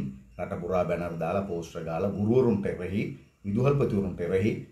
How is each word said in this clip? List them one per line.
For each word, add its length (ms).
රට 260
පුරා 240
බැනර් 340
දාලා, 300
පෝස්ටර් 340
ගාලා 340
ගුරුවරුන්ට 480
එරෙහි, 380
විදුහල්පතිවරුන්ට 800
එරෙහි 320